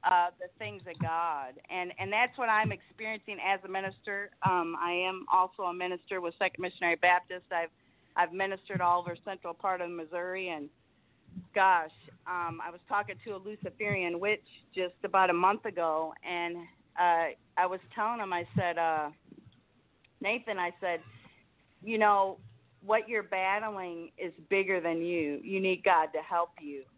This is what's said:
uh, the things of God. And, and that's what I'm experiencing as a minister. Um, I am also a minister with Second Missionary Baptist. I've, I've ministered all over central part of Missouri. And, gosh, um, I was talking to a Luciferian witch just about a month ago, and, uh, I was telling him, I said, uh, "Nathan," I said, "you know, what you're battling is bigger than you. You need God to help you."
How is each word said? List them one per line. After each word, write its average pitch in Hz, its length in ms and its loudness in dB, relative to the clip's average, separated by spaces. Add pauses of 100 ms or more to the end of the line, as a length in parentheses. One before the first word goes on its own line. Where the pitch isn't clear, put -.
uh, 180 360 4
the 180 80 -10 (100)
things 208 300 -10
of 165 120 -12
God. 165 600 -2 (100)
And, 180 300 -6
and 196 120 -4
that's 240 260 2
what 240 120 0
I'm 214 220 4
experiencing 214 720 -10
as 190 220 0
a 190 40 -14
minister. 196 640 -6 (120)
Um, 170 360 2
I 175 120 0
am 185 400 -2
also 185 320 2
a 175 100 -2
minister 180 480 -6
with 170 160 -6
Second 185 240 -2
Missionary 175 340 0
Baptist. 180 560 2
I've, 165 200 -2 (440)
I've 175 160 2
ministered 190 480 -4
all 175 220 4
over 175 160 -6
central 180 360 -10
part 185 280 -2
of 175 100 -4
Missouri. 180 580 -6
And, 151 200 -8 (840)
gosh, 180 380 4 (340)
um, 170 380 -4
I 160 80 -8
was 180 160 -18
talking 202 380 -2
to 214 100 -8
a - 20 -10
Luciferian 190 840 -4
witch 208 280 -2 (260)
just 185 300 -4
about 190 260 4
a 175 40 4
month 185 320 2
ago, 160 480 -2 (100)
and, 175 340 -6 (400)
uh, 170 340 4 (260)
I 180 100 4
was 180 140 -4 (120)
telling 226 280 -2
him, 190 100 -4
I 175 240 -2
said, 175 220 2
uh, 156 340 0 (1120)
"Nathan," 220 360 -4
I 175 220 -2
said, 170 240 -2 (800)
"you 220 140 -4
know, 202 420 4 (420)
what 220 280 2
you're 220 140 -2
battling 190 960 -4
is 170 160 -8 (160)
bigger 190 300 4
than 165 220 0
you. 165 420 -2
You 190 160 -2
need 185 240 0
God 160 300 4
to 156 80 -2
help 170 300 0 (100)
you." 143 240 -10 (120)